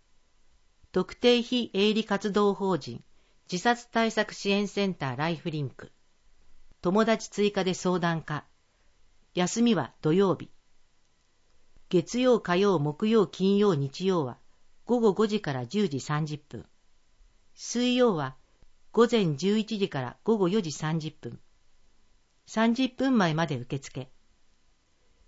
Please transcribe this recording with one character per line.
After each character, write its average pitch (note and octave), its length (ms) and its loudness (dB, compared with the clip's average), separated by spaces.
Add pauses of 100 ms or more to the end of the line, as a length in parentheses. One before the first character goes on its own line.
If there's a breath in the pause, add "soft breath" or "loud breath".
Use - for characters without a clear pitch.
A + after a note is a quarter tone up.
(920)
特 - 240 -4
定 A#3+ 260 4
非 A#3+ 320 -4
営 G#3 180 2
利 A3 120 0
活 G#3 260 -4
動 G3+ 240 2
法 F#3+ 240 -2
人、 B2 240 -12 (480)
自 F3+ 100 -4
殺 A#3+ 300 -2
対 A3+ 220 0
策 G#3 200 -2
支 - 160 -6
援 G3+ 200 0
セ G3+ 180 -2
ン F3+ 80 -4
タ C3 200 -6
ー - 20 -6
ラ D#3 140 -2
イ D#3+ 60 -4
フ E3 140 -8
リ D3+ 100 -6
ン C3+ 100 -6
ク。 - 200 -18 (920)
友 G3+ 220 2
達 A3 260 -2
追 G3+ 200 0
加 G3 140 -2
で F3+ 100 -2
相 F3+ 240 -2
談 E3 240 -2
可。 D3+ 220 -10 (920)
休 F3+ 280 0
み A#3 120 4
は C#3+ 180 -2 (100)
土 D#3 100 2
曜 F#3 240 4
日。 - 140 -16 (1400)
月 F3+ 320 0
曜、 B3+ 180 6
火 F3 160 -2
曜、 G3 240 2
木 D3 300 -2
曜、 A3 180 4
金 G3 300 0
曜、 G3+ 180 4
日 C#3 320 -4
曜 F3 180 2
は A#2+ 140 -8 (480)
午 A#3+ 140 0
後 A3 140 4
五 G#3+ 120 2
時 G#3 140 -4
か C#3+ 140 -6
ら B2 120 -6
十 G3 220 0
時 C#3 100 -4
三 D3+ 280 -4
十 D3 100 -8
分。 - 300 -18 (880)
水 B3 420 -2
曜 A#3+ 200 4
は C#3 200 -6 (560)
午 A#3 180 6
前 G3+ 240 2
十 F#3+ 220 0
一 A3 220 -2
時 G3 100 0
か C3+ 140 -4
ら B2 220 -10
午 A3+ 120 2
後 F#3 140 2
四 A3 100 2
時 D#3+ 120 -6
三 D#3 280 -4
十 D#3 100 -8
分。 - 300 -14 (1040)
三 A3+ 300 0
十 C4 160 0
分 C4 260 0
前 F3 160 4
ま E3 140 0
で D3 100 -6
受 C3 220 -8
付。 - 320 -12 (1160)